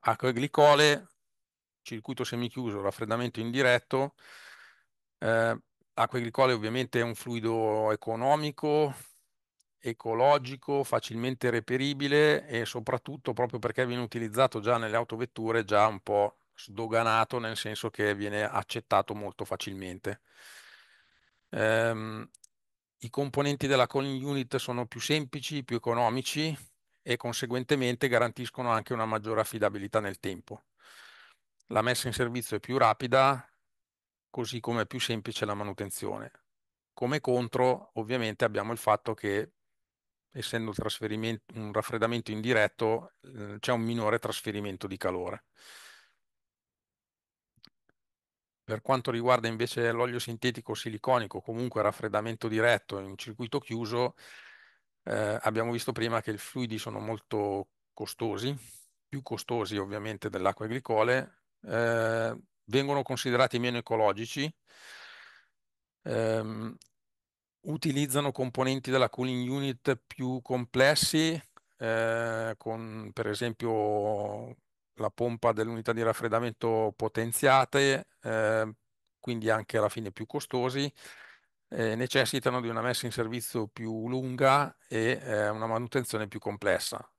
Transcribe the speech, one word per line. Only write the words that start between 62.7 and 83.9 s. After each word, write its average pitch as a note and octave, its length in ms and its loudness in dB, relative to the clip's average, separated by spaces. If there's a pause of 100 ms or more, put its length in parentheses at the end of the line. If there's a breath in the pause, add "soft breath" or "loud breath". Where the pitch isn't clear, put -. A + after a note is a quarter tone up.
considerati B2 560 2
meno A#2+ 180 0
ecologici, A2+ 720 0 (1500 loud breath)
ehm, A2 760 -2 (920)
utilizzano C#3+ 640 0
componenti C3 580 -2
della B2+ 180 6
cooling B2+ 400 -2
unit C3+ 480 0 (120)
più B2+ 340 -4
complessi, C#3+ 1000 4 (360)
eh, A2+ 800 0
con A2 540 -8
per A2 160 -4
esempio G#2+ 1300 -2 (420)
la G#2+ 120 -2
pompa A#2 420 0
dell'unità A2+ 400 -2
di A2+ 100 0
raffreddamento A2+ 920 0
potenziate, C3+ 1120 4 (140)
eh, A2 520 0 (460)
quindi A2+ 300 -2
anche A2 260 0
alla G#2 140 4
fine A2 200 -8
più A2 140 -10
costosi, C3+ 680 -4 (760 loud breath)
eh, A2 280 -2
necessitano B2+ 680 0
di A#2 60 -4
una A2+ 120 -4
messa A#2+ 240 -2
in A#2 80 -4
servizio A2+ 540 -4
più A2+ 420 -6